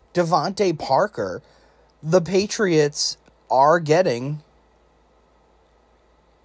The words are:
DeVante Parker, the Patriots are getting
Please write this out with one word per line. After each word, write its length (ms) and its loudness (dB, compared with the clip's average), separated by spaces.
DeVante 640 0
Parker, 640 -2
the 200 2
Patriots 960 -2
are 320 4
getting 640 0